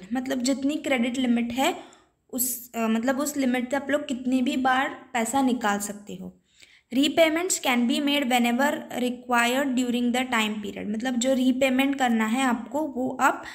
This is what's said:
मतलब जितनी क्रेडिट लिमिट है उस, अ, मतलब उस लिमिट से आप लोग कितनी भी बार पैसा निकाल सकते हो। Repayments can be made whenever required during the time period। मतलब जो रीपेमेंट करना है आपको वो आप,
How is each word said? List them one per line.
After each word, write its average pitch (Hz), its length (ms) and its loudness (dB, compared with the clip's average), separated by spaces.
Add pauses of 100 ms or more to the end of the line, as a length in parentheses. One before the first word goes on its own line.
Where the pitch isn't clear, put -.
(140)
मतलब 262 280 -4
जितनी 277 340 0
क्रेडिट 269 420 0
लिमिट 240 340 0
है 277 240 0 (580)
उस, - 400 -4
अ, 226 140 -2
मतलब 226 320 0
उस 294 180 -2
लिमिट 254 320 0
से 285 60 -2
आप 277 140 -4
लोग 294 180 0
कितनी 254 340 0
भी 285 160 0
बार 262 560 0
पैसा 247 280 0
निकाल 220 380 2
सकते 202 360 -10
हो। 185 220 -14 (560)
Repayments 320 680 2
can 262 180 0 (100)
be 294 180 2
made 285 200 2
whenever 240 460 2 (200)
required 247 760 0
during 247 440 0
the 254 200 -2
time 214 240 0
period। 196 320 -8
मतलब 226 280 -4
जो 254 180 2
रीपेमेंट 262 680 2
करना 233 260 2
है 233 160 0
आपको 262 400 -2
वो 254 400 -4
आप, 277 220 2 (120)